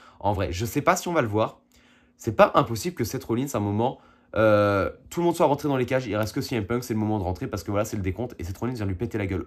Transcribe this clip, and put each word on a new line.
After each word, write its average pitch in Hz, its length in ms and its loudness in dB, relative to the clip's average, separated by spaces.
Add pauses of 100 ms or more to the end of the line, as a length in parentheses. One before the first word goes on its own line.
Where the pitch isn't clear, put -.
(200)
En 101 120 0
vrai, 95 180 -2
je 90 160 -2
sais 139 160 -2
pas 170 140 2
si - 100 -8
on 175 60 -2
va 160 100 2
le 117 60 -2
voir. 107 320 -2 (560)
C'est - 180 -4
pas 196 220 8
impossible 117 400 0
que 117 80 -2
Seth - 180 -6
Rollins, 120 320 -2
à 117 40 -2
un - 20 0
moment, 104 400 -2 (340)
euh, 104 560 4 (200)
tout 175 100 -4
le 170 60 2
monde 170 100 2
soit 170 100 4
rentré 143 220 0
dans 139 80 2
les 127 100 0
cages, 131 220 0
il 101 80 -2
reste 107 180 -2
que 139 60 -2
C 127 160 -4
M 104 100 -2
Punk, 120 160 0
c'est 120 120 -6
le 107 40 0
moment 107 220 0
de 90 40 -4
rentrer 90 220 -4
parce 98 160 -6
que - 80 -6
voilà, 104 140 0
c'est 117 120 -6
le 104 60 -4
décompte 98 380 -4
et - 40 -8
Seth 90 140 -8
Rollins 123 160 -4
vient 107 100 -6
lui 95 120 -4
péter 113 200 -6
la 101 100 -2
gueule. 92 200 -4